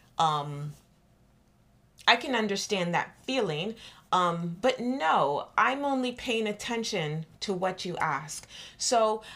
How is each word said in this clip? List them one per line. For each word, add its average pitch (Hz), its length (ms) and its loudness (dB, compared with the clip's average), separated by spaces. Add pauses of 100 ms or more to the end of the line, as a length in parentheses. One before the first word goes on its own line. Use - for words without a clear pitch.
(180)
um, 147 560 0 (1300)
I 240 100 8
can 262 180 -4
understand 196 600 0
that - 200 -2 (100)
feeling, 208 500 -2 (380)
um, 170 480 2
but - 180 2
no, 240 800 2
I'm 262 280 2
only 254 280 0
paying 226 340 -2
attention 208 800 -4 (140)
to 208 120 -4
what 185 320 -2
you 175 120 -6
ask. 151 500 -4 (320)
So 220 440 4 (140)